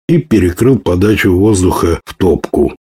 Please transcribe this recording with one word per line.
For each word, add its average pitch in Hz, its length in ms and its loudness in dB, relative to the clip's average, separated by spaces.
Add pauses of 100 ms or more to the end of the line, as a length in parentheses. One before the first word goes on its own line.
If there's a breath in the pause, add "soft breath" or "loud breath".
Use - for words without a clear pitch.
и 165 120 2
перекрыл 110 600 0
подачу 92 560 0
воздуха 90 680 0
в - 80 -20
топку. 73 600 -2 (100)